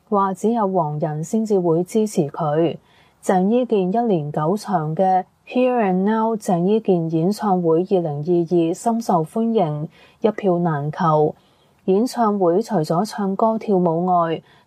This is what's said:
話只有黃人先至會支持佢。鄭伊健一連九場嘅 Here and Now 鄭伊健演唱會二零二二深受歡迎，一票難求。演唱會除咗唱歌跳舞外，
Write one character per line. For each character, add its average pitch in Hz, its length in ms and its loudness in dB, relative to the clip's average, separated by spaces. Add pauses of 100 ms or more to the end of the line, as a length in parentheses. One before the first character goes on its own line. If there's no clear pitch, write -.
話 196 240 0
只 208 180 -2
有 226 180 0
黃 156 300 -2
人 156 220 -4
先 220 220 -2
至 208 160 0
會 175 240 2
支 214 240 0
持 202 200 -2
佢。 151 500 -2 (440)
鄭 190 280 2
伊 247 160 2
健 190 260 0
一 220 60 0 (100)
連 151 240 0
九 160 240 0
場 160 400 -4
嘅 185 300 2 (200)
Here 254 280 0
and 190 300 2
Now 220 340 0
鄭 175 260 -2
伊 214 160 2
健 170 320 0
演 170 200 2
唱 196 300 0
會 165 200 2
二 185 180 0
零 170 60 -2
二 165 640 0
二 180 40 0
深 226 280 -2
受 170 240 0
歡 226 260 -2
迎， 156 380 0 (320)
一 214 100 2
票 180 280 0
難 151 320 -2
求。 156 440 2 (500)
演 196 200 2
唱 214 340 -2
會 180 220 2
除 220 160 -2
咗 165 260 0
唱 196 320 -4
歌 220 220 0
跳 214 180 -2
舞 175 300 0
外， 170 360 0 (260)